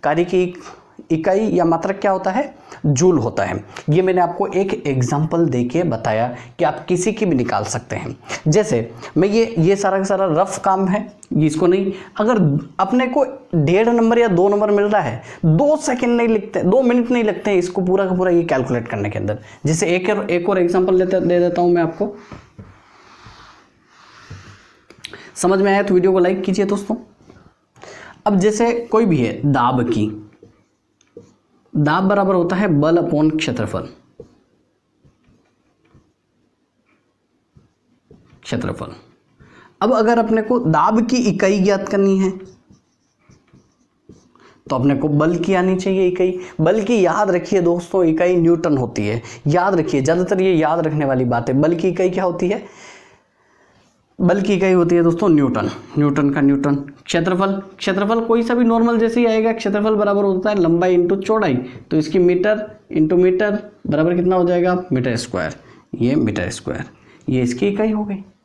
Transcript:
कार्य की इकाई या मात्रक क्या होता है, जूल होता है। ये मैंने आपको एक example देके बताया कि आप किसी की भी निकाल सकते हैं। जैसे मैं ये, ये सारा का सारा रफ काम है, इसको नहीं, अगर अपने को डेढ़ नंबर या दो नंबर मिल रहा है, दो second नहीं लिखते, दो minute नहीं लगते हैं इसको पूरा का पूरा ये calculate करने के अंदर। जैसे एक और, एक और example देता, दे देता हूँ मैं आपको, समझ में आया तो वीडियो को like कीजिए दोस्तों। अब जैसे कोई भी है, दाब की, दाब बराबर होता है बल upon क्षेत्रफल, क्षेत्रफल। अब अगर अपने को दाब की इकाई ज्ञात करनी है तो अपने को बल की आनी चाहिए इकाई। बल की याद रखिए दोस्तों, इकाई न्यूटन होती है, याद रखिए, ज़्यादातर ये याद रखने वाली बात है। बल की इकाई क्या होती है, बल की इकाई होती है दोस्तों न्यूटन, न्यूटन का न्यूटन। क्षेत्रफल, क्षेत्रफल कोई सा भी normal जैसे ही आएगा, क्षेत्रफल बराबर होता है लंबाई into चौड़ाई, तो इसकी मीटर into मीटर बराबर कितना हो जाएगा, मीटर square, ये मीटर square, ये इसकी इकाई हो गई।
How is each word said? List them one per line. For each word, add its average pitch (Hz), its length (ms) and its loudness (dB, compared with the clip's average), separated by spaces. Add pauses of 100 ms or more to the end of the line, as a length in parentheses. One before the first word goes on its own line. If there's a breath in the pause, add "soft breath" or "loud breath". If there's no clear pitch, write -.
कार्य 156 220 0
की 180 280 -2 (580 loud breath)
इकाई 185 360 0
या 175 180 0
मात्रक 165 340 -2
क्या 202 120 0
होता 190 200 -2
है, 277 220 -4 (320 loud breath)
जूल 156 320 4
होता 107 260 -2
है। 87 200 -4 (260 loud breath)
ये 156 120 4
मैंने 180 200 2
आपको 175 280 -2
एक 190 240 -2 (140)
example 147 580 0
देके 123 380 -2
बताया 117 440 -2 (320 loud breath)
कि 170 40 2
आप 151 220 -2
किसी 180 260 0
की 214 140 -2
भी 165 100 0
निकाल 117 300 -2
सकते - 300 -8
हैं। - 200 -10 (320 loud breath)
जैसे 196 320 2 (380 loud breath)
मैं 180 100 2
ये, 226 320 0
ये 175 160 4
सारा 196 220 0
का 190 60 0
सारा 190 280 0
रफ 175 340 0
काम 190 220 0
है, 208 180 -2 (320)
इसको 156 300 2
नहीं, 190 240 2 (260 loud breath)
अगर 214 240 0 (380)
अपने 247 280 0
को 269 180 0 (300)
डेढ़ 175 340 2
नंबर 233 300 2
या 233 100 4
दो 185 200 2
नंबर 208 220 0
मिल 202 140 2
रहा 208 160 2
है, 120 200 -6 (260 loud breath)
दो 285 300 4
second 247 400 -2
नहीं 233 100 2
लिखते, 208 360 -2
दो 214 180 4
minute 240 300 2
नहीं 240 120 2
लगते 208 280 -2
हैं 190 60 2
इसको 175 240 -2
पूरा 190 240 0
का 185 100 -2
पूरा 185 160 0
ये 170 120 2
calculate 127 440 -2
करने 104 220 -4
के 104 100 -6
अंदर। 101 200 -4 (260 loud breath)
जैसे 165 300 0
एक 185 140 -2
और, 208 220 -2
एक 175 180 0
और 190 100 0
example 185 400 2
देता, 185 200 0
दे 175 200 2
देता 175 220 0
हूँ 175 120 4
मैं 170 80 2
आपको, 202 320 -4 (3250 loud breath)
समझ 190 260 0
में 196 100 2
आया 202 120 2
तो 196 100 0
वीडियो 180 180 4
को 190 80 2
like 190 240 0
कीजिए 196 220 0
दोस्तों। 202 300 -4 (1300 loud breath)
अब 202 120 2
जैसे 214 340 2 (180)
कोई 226 140 4
भी 165 120 2
है, 107 260 -2
दाब 123 460 0
की, 107 220 -2 (1600)
दाब 151 300 0
बराबर 196 320 2
होता 180 200 0
है 202 140 0
बल 156 280 2
upon 156 400 0
क्षेत्रफल, 107 500 -6 (4000)
क्षेत्रफल। - 500 -8 (880 soft breath)
अब 220 120 0
अगर 226 260 2
अपने 220 220 0
को 240 180 0
दाब 175 480 2
की 254 180 0
इकाई 196 340 0
ज्ञात 196 300 0
करनी 196 300 2
है 190 120 0 (2250 soft breath)
तो 143 80 -2
अपने 139 200 2
को 156 140 -2
बल 151 280 2
की 165 160 0
आनी 185 220 2
चाहिए 190 320 0
इकाई। 180 320 0 (220 loud breath)
बल 190 220 4
की 226 180 2
याद 196 300 2
रखिए 180 300 0
दोस्तों, 175 440 0
इकाई 175 320 2
न्यूटन 165 400 2
होती 120 300 -2
है, 113 140 -4 (260 loud breath)
याद 180 280 2
रखिए, 147 260 0
ज़्यादातर 180 400 0
ये 190 120 2
याद 160 340 0
रखने 151 180 -2
वाली 131 220 0
बात 120 220 -2
है। 131 120 2
बल 160 140 2
की 175 140 -2
इकाई 180 200 0
क्या 185 140 -4
होती 180 260 -2
है, 196 140 -4 (1600 loud breath)
बल 185 220 2
की 202 120 0
इकाई 190 200 2
होती 175 220 2
है 170 80 4
दोस्तों 170 260 2
न्यूटन, 131 400 2 (280 loud breath)
न्यूटन 143 320 0
का 139 120 -2
न्यूटन। 143 340 2 (300)
क्षेत्रफल, 185 460 -2 (260)
क्षेत्रफल 208 440 -2
कोई 233 220 0
सा 233 120 -2
भी 247 100 2
normal 226 340 2
जैसे 233 200 0
ही 240 60 2
आएगा, 220 280 2
क्षेत्रफल 214 420 0
बराबर 202 280 2
होता 190 260 0
है 208 100 0
लंबाई 170 380 2
into 180 200 2
चौड़ाई, 202 380 0
तो - 420 -6
इसकी 156 220 0
मीटर 185 460 2 (280)
into 156 200 2
मीटर 185 460 2 (280)
बराबर 160 280 0
कितना 180 200 2
हो 175 120 2
जाएगा, 175 260 2 (200)
मीटर 127 220 0
square, 85 400 -6 (400 loud breath)
ये 123 200 0
मीटर 104 340 -2
square, - 360 -10 (440 soft breath)
ये 127 120 0
इसकी 120 260 -2
इकाई 214 240 -2
हो 214 140 -4
गई। 196 180 -8 (220)